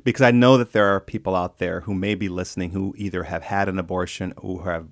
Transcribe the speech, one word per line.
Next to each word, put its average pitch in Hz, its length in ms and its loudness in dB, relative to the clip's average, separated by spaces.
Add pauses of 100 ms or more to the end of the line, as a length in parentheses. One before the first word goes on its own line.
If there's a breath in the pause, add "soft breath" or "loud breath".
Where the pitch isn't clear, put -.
because 123 200 2
I 120 100 8
know 123 260 8
that 120 140 -2
there 101 200 4
are 98 80 0
people 95 360 -4
out 90 220 -4
there 87 240 -4
who 104 120 -6
may 98 220 -2
be 95 120 -4
listening 90 440 -6
who 98 260 -4
either 95 240 -6
have 82 220 -8
had 98 240 -2
an 95 100 -4
abortion, 90 600 -6
who 92 220 -10
have 82 300 -8